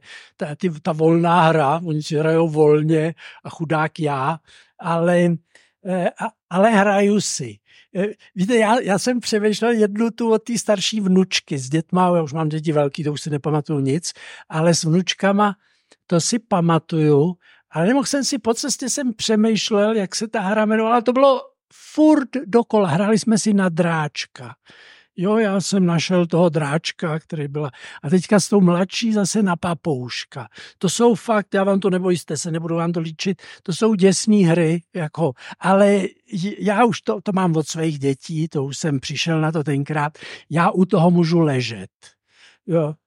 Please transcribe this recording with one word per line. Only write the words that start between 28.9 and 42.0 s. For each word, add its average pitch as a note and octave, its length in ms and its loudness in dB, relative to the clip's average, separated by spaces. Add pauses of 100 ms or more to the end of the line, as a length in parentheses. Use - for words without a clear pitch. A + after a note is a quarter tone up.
zase G#3 300 -2
na F3+ 120 0
papouška. C3+ 920 -8 (300)
To F3+ 120 -2
jsou A#3 260 2
fakt, G#3+ 380 -4
já G3 100 2
vám G3 160 2
to, G3 100 0
nebojte F3+ 480 -2
se, E3+ 140 -6
nebudu E3 240 -4
vám E3+ 160 -2
to E3+ 80 -4
líčit, E3 420 -6 (220)
to F#3 100 -6
jsou A3 220 0
děsný F#3+ 500 4
hry, E3 360 2 (120)
jako, D3+ 400 -4 (260)
ale G3 280 4 (440)
j-, G3+ 280 -6
já G3+ 260 2
už G#3 160 0
to, G#3+ 200 -4
to G#3+ 100 -6
mám F3+ 240 0
od D#3 120 -2
svých D#3+ 320 -4
dětí, D3+ 480 -4
to D3 160 -4
už C#3 140 -8
jsem C#3+ 220 -4
přišel D#3 420 -4
na D#3 100 -2
to D#3 120 -4
tenkrát, D3 540 -4 (320)
já E3+ 220 0
u F#3 140 2
toho F3 260 4
můžu E3+ 280 2
ležet. B2 500 -2 (760)